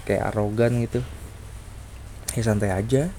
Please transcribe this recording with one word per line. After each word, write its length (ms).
kayak 280
arogan 520
gitu. 160
Ya 80
santai 240
aja. 480